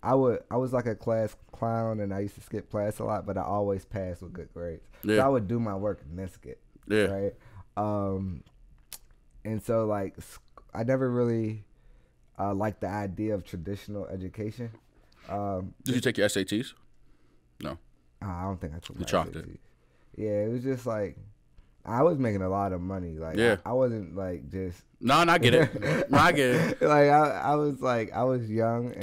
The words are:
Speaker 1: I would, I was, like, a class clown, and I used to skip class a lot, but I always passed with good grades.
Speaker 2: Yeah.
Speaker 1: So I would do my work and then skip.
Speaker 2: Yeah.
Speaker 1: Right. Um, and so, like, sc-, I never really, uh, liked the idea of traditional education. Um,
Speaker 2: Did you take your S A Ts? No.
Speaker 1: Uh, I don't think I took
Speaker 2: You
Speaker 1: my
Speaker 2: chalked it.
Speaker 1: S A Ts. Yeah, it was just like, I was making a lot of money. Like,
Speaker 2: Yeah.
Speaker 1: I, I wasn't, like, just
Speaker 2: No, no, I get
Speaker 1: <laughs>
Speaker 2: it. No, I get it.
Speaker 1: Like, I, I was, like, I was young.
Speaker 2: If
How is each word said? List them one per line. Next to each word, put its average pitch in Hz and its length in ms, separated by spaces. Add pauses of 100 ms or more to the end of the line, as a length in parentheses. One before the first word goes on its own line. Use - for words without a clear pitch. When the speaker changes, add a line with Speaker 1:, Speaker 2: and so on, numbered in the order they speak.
Speaker 1:
I 117 120
would, 127 260 (100)
I 107 80
was, 131 160
like, 120 120
a 113 80
class 113 400 (180)
clown, 113 480
and 98 120
I 98 80
used 101 140
to - 80
skip - 280
class 107 280
a 113 60
lot, 107 200
but 95 140
I 90 40
always 101 440
passed 92 340
with 85 140
good 85 180
grades. 85 300 (200)
Speaker 2:
Yeah. 107 140
Speaker 1:
So 107 60
I 135 60
would 120 200
do 117 100
my 110 160
work 98 340
and 82 100
then 95 100
skip. - 320 (260)
Speaker 2:
Yeah. 104 180
Speaker 1:
Right. 98 280 (460)
Um, 98 640 (1040)
and 110 160
so, 113 240
like, 101 340
sc-, - 200 (340)
I 110 100
never 131 260
really, 113 540 (760)
uh, 98 140
liked 98 300
the 101 60
idea 104 460
of 90 100
traditional 98 640
education. 104 600 (580)
Um, 95 440 (120)
Speaker 2:
Did 123 100
you 127 80
take 120 160
your 101 80
S - 100
A 98 80
Ts? 107 300 (880)
No. 69 160 (420)
Speaker 1:
Uh, 104 80
I 90 140
don't 95 180
think 78 140
I 82 60
took - 160
Speaker 2:
You 90 40
Speaker 1:
my 87 60
Speaker 2:
chalked 82 300
it. - 20
Speaker 1:
S 80 60
A - 20
Ts. 85 120 (580)
Yeah, 104 280
it 113 80
was 123 100
just 127 220
like, 107 320 (680)
I 113 180
was 139 160
making 107 240
a 92 60
lot 98 240
of 90 80
money. 87 380
Like, 80 180
Speaker 2:
Yeah. 110 280
Speaker 1:
I, - 60
I - 20
wasn't, 113 440
like, 90 340
just 92 320 (180)
Speaker 2:
No, 139 240
no, 170 80
I 165 60
get 120 160
Speaker 1:
<laughs> - 0
Speaker 2:
it. - 560
No, 143 80
I 160 140
get 131 220
it. - 280
Speaker 1:
Like, 147 260
I, 143 360
I 143 120
was, 147 240
like, 120 320
I 110 120
was 127 260
young. 117 420
Speaker 2:
If - 100